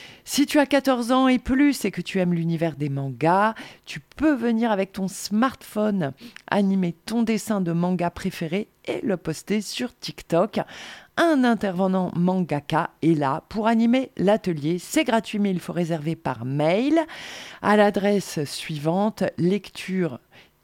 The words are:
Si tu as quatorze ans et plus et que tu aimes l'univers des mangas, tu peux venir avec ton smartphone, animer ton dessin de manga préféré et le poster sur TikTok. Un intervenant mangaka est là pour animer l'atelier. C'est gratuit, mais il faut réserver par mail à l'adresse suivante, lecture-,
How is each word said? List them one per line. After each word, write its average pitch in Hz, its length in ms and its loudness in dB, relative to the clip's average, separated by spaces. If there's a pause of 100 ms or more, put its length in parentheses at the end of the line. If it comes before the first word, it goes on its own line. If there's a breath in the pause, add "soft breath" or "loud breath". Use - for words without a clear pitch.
(240 loud breath)
Si - 220 0
tu 294 140 4
as 277 60 4
quatorze 262 440 2
ans 262 160 4
et 254 140 4
plus 269 440 2
et 202 60 0
que 180 100 -8
tu 190 200 -2
aimes 175 120 2
l'univers 165 440 0
des 147 120 -4
mangas, 139 680 0 (280 loud breath)
tu - 140 -12
peux 302 340 0
venir 233 380 0
avec 196 220 0
ton 190 160 -4
smartphone, 208 1040 -2 (360 loud breath)
animer 190 440 2
ton 226 320 -2
dessin 208 360 0
de 170 120 -2
manga 175 360 0
préféré 180 600 -6 (160)
et - 180 -6
le 202 140 -2
poster 185 440 -4
sur - 380 -8
TikTok. - 640 -2 (560 loud breath)
Un 311 260 4
intervenant 190 720 0
mangaka 170 760 0 (120)
est 156 160 4
là 143 300 -2
pour 214 180 -2
animer 233 500 2
l'atelier. 175 640 0
C'est - 240 0
gratuit, 220 380 -2
mais 202 100 2
il 180 80 0
faut 165 140 -10
réserver 160 420 -2
par 120 300 -6
mail 180 560 2 (600 loud breath)
à 208 160 4
l'adresse 202 680 2
suivante, 170 800 -2 (140)
lecture-, 180 840 -2 (440 soft breath)